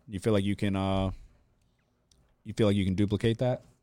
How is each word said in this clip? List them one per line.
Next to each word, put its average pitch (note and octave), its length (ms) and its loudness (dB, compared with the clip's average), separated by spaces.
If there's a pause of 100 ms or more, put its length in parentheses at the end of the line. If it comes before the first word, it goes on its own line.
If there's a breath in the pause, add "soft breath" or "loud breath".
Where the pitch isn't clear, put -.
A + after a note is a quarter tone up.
You G2+ 120 -8
feel A2 140 0
like G2+ 100 2
you G2+ 120 0
can, G2 200 -2
uh, F#2+ 360 -2 (1300)
you G#2+ 100 -12
feel A2 140 2
like G2+ 80 4
you G2+ 100 2
can F#2+ 100 0
duplicate G#2 420 0
that? B2 240 -2 (220)